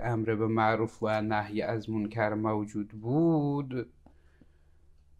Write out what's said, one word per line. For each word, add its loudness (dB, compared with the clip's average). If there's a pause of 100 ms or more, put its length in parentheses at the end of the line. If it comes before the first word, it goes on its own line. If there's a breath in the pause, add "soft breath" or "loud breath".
امر 0
به 0
معروف 2
و 2
نهی -2
از -4
منکر 0
موجود -2
بود، 0 (1300)